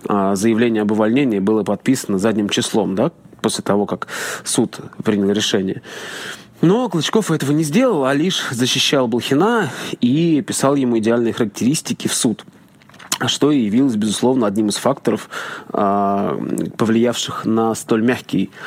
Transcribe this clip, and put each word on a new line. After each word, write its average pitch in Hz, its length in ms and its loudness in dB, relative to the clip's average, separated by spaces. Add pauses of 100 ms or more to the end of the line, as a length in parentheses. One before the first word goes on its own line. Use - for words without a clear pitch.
э, 101 280 0
заявление 110 480 2
об 104 80 2
увольнении 110 480 2
было 104 240 2
подписано 101 540 0
задним 104 320 0
числом, 98 460 0
да, 123 160 0 (300)
после - 220 -2
того, 101 220 0
как - 220 -6 (360)
суд - 360 -2 (240)
принял 101 260 2
решение. 101 520 -2 (800)
Но 214 280 4
Клычков 180 400 0
этого 147 220 0
не 156 120 2
сделал, 165 420 2
а 135 80 2
лишь 156 360 0
защищал 127 580 0
Блохина 147 600 2 (320)
и 147 400 2
писал 135 340 0
ему 123 220 2
идеальные 113 360 2
характеристики 120 760 -2
в - 80 -4
суд, - 280 -2 (840)
что 139 240 2
и 147 80 4
явилось, 117 360 2
безусловно, 110 520 2
одним 104 220 0
из 101 80 -2
факторов, - 520 -2 (400)
а, 98 720 0 (360)
повлиявших 117 720 0
на 113 300 2
столь 117 260 0
мягкий, 110 480 -2 (180)